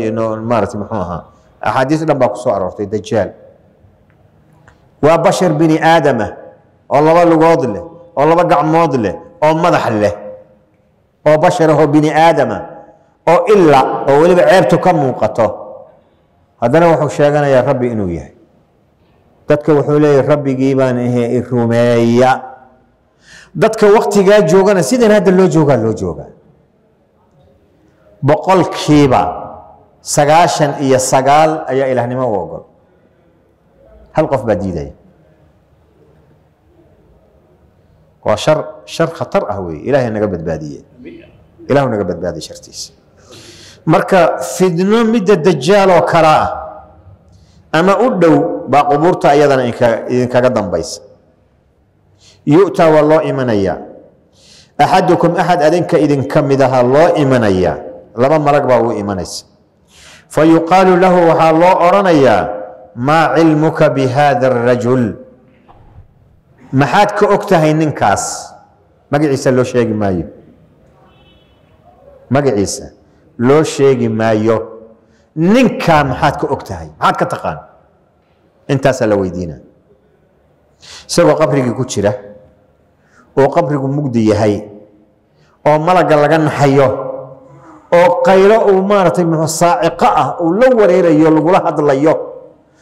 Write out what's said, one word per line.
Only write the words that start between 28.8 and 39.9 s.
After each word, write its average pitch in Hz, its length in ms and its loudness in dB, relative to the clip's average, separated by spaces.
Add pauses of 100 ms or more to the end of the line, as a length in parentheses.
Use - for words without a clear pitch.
sagaashan 151 840 0
iyo 131 160 2
sagaal 151 680 0
ayaa 131 240 -2
ilaahnimo 123 320 -4
u 113 120 -2
ogol. - 280 -8 (1500)
Hal 156 160 -2
qof 123 160 -4
baa 107 100 -2
diidaya. 82 380 -6 (3250)
Waa 107 140 -2
shar, 156 200 0 (280)
shar 165 240 -6
khatar - 400 -6
ah 95 80 -8
weeye. 82 240 -10
Ilaahay 123 280 -2